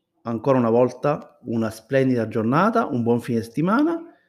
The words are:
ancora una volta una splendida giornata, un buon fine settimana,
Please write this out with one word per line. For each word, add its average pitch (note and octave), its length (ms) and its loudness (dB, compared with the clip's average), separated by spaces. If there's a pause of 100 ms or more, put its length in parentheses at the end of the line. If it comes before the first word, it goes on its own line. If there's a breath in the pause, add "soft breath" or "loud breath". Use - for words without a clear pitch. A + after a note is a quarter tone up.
(220)
ancora A#2+ 360 0
una A#2+ 100 2
volta B2+ 760 0
una A2+ 260 -4
splendida C3 580 0
giornata, C#3 580 0
un B2 160 -4
buon A#2 180 2
fine A#2 200 -4
settimana, B3 640 0 (260 loud breath)